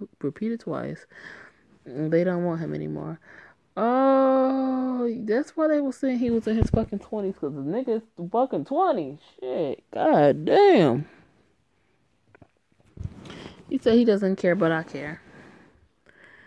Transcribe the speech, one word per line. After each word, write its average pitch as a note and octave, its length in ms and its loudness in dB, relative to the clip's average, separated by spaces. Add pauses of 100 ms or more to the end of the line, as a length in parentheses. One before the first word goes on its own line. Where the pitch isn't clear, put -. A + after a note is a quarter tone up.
(200)
repeated A3 400 -6
twice. C#3 440 -8 (800)
They D#3 380 -2
don't F3 220 -2
want E3 160 -4
him D3+ 140 -8
anymore. D3+ 440 -8 (580)
Oh, C4 1300 2 (100)
that's A3 360 -4
why D#4 120 2
they D4+ 120 2
were C#4 120 -2
saying B3+ 260 -2
he A#3+ 120 0
was A3+ 160 0
in A3 100 0
his A3+ 140 2
fucking G#3+ 280 0
twenties, G3 420 -8
'cause C#3+ 140 -6
the C#3+ 60 -10
nigga's A3 420 -4 (280)
fucking A#3 340 -2
twenty. B3 540 -2 (220)
Shit, C3+ 500 -6
god D3+ 540 4
damn. G#3 640 4 (2500)
He C4+ 100 -2
said A3+ 160 4
he A#3+ 100 6
doesn't G3+ 320 2
care, F3 200 2
but E3 160 2
I D#3+ 100 -2
care. D3 400 -12 (1200)